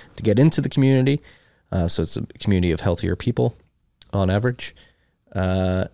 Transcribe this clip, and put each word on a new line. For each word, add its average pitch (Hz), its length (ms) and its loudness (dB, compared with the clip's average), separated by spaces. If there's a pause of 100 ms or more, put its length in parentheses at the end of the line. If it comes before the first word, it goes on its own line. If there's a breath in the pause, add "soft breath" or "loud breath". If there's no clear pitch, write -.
(160 loud breath)
to - 80 -10
get 110 160 2
into 151 220 4
the - 80 -4
community. 135 500 2 (520 soft breath)
Uh, 87 160 0
so 85 160 0
it's - 120 -6
a - 100 -6 (140)
community 90 320 2
of 78 80 -2
healthier 90 360 -2
people 120 420 -2 (560)
on 95 160 0
average. 113 460 -2 (600 soft breath)
Uh, 92 580 0